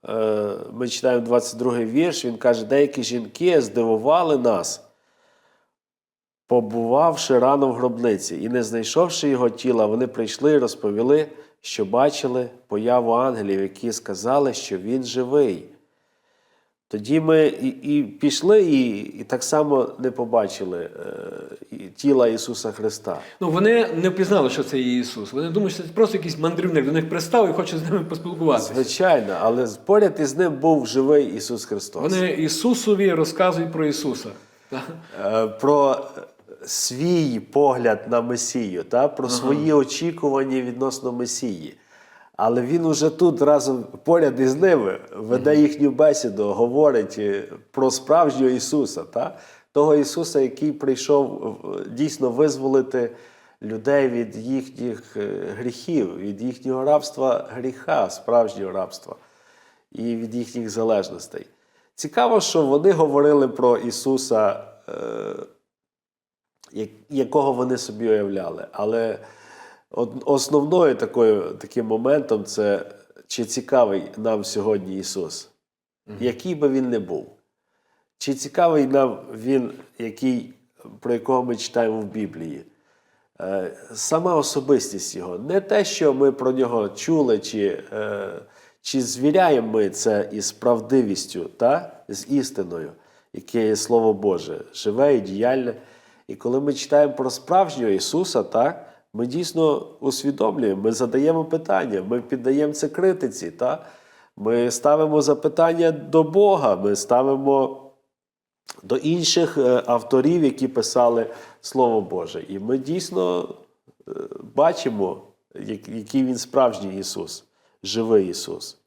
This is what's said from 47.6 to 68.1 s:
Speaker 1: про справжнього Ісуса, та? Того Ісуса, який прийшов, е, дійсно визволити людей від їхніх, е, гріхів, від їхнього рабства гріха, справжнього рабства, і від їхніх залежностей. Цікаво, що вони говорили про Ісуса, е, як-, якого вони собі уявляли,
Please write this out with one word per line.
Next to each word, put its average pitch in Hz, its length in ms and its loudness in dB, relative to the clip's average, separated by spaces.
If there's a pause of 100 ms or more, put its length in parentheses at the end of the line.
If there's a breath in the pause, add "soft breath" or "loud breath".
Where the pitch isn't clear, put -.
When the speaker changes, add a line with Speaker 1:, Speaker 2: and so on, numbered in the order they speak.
Speaker 1:
про 131 200 2
справжнього 135 600 2
Ісуса, 127 540 -2
та? - 340 -8 (340 loud breath)
Того 147 220 6
Ісуса, 147 460 0
який 135 320 0
прийшов, 131 840 0 (300)
е, - 40 -14
дійсно 127 400 -2
визволити 131 800 0 (520 loud breath)
людей 127 460 0
від 117 280 -4
їхніх, 120 800 -8
е, 98 420 -6
гріхів, 120 600 -4
від 101 240 -8
їхнього 131 420 -4
рабства 135 680 0
гріха, 127 600 -2
справжнього 101 640 0
рабства, - 440 -8 (760 soft breath)
і 117 240 -6
від 113 180 -8
їхніх 117 360 -8
залежностей. 113 760 -2 (480)
Цікаво, 226 460 2
що 160 220 0
вони 147 300 4
говорили 143 560 4
про 120 300 2
Ісуса, 120 840 0 (240)
е, - 40 -12 (1800)
як-, 107 180 -10 (200)
якого 139 420 2
вони 123 240 0
собі 113 320 -6
уявляли, 98 640 -2